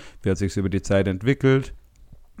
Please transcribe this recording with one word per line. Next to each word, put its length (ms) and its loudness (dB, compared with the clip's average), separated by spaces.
Wie 80 0
hat 80 0
sich's 180 -4
über 120 0
die 140 -2
Zeit 240 2
entwickelt? 680 0